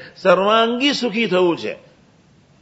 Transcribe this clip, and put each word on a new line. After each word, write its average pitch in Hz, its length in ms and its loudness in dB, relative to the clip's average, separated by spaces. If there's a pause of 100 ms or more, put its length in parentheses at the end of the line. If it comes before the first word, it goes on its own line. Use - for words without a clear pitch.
(160)
સર્વાંગી 226 760 2
સુખી 226 340 -2
થવું 180 300 0
છે. - 180 -8 (880)